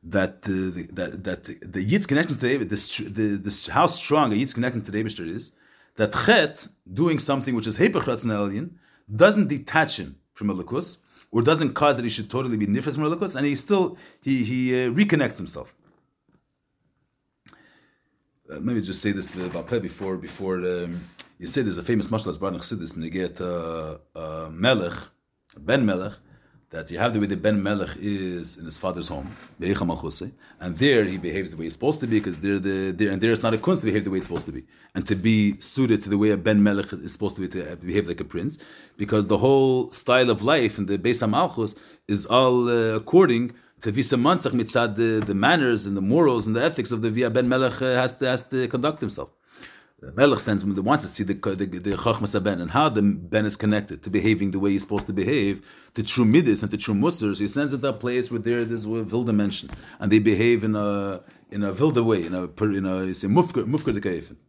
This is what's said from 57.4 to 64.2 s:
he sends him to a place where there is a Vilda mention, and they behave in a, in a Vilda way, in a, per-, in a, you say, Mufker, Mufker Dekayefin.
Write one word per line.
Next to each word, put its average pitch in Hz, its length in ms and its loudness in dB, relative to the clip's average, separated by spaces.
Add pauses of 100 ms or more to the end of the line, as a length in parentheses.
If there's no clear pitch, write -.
he 107 40 -2
sends 139 240 -2
him 135 80 -4
to 135 100 -2
a 120 40 -4
place 123 360 -2
where 117 120 -4
there 117 160 0
is 117 260 -2
a 113 200 -4
Vilda 117 280 -2
mention, 104 380 0 (320)
and 101 100 2
they 110 80 8
behave 110 460 4
in 107 100 0
a, 101 460 -2 (300)
in 101 120 -4
a 98 80 -2
Vilda 120 320 2
way, 104 220 2
in 87 100 -6
a, 90 140 -4
per-, 104 240 -2
in 98 120 -2
a, 95 200 -2
you 95 80 -4
say, 95 160 -2
Mufker, 165 340 2
Mufker 117 340 -2
Dekayefin. 90 380 -6 (140)